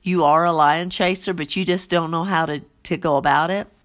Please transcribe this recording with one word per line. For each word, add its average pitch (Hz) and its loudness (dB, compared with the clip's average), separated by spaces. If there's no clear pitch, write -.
you 180 0
are 156 4
a 175 2
lion 160 2
chaser, 190 -2
but 160 -6
you 190 -2
just 180 -2
don't 165 0
know 165 -2
how 180 0
to, 147 -8
to 165 -6
go 147 0
about 143 2
it 202 -6